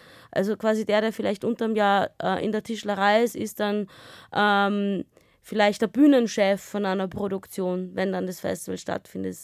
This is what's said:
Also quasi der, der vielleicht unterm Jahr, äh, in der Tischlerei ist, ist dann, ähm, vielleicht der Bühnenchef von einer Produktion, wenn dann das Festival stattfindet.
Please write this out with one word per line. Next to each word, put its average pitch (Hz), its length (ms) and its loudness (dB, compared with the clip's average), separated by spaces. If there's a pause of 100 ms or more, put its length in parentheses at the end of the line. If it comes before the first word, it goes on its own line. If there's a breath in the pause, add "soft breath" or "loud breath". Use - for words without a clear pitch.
(320 loud breath)
Also 196 260 0
quasi 220 280 0
der, 208 160 2
der 220 120 0
vielleicht 202 320 -4
unterm 226 300 -2
Jahr, 202 340 4 (120)
äh, 185 220 -2
in 220 80 -2
der 214 120 -2
Tischlerei 208 600 2
ist, 233 120 -2
ist - 240 -8
dann, 208 280 -2 (460 loud breath)
ähm, 202 720 2 (360 soft breath)
vielleicht 208 400 0
der 226 60 0
Bühnenchef 226 720 4
von 202 240 -4
einer 190 220 0
Produktion, 185 880 -6
wenn 190 160 -2
dann 185 160 -4
das 185 140 -10
Festival 185 360 -6
stattfindet. 190 680 -8